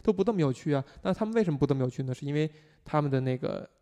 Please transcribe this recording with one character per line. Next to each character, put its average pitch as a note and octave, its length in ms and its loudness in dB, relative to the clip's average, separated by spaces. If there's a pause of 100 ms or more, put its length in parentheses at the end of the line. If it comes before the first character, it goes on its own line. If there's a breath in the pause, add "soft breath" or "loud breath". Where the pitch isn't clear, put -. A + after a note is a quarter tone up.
都 A3 120 2
不 F#3+ 100 0
这 A#3 80 2
么 G3 80 0
有 C#3 140 4
趣 D3 200 -2
啊。 C3+ 80 2 (200 loud breath)
那 F#3+ 120 0
她 G#3+ 120 -2
们 A3 100 -4
为 A3+ 80 4
什 E3+ 80 0
么 C#3 80 0
不 C#3+ 80 2
这 C#3 80 4
么 C3 80 0
有 B2+ 60 0
趣 C3+ 140 -6
呢？ C3 100 -4
是 - 120 -10
因 C#3+ 80 -4
为 D3+ 160 0 (360 soft breath)
她 D3+ 160 0
们 C#3+ 100 0
的 C3+ 80 4
那 B2+ 180 0
个， - 320 -6 (120)